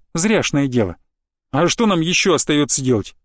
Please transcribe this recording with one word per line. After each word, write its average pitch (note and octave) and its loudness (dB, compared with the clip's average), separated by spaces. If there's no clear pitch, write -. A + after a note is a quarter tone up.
зряшное D#3+ 0
дело. A2+ -2
"А D#3+ 0
что - 0
нам F#3 2
ещё E3+ 0
остаётся D3 0
делать? B2+ -2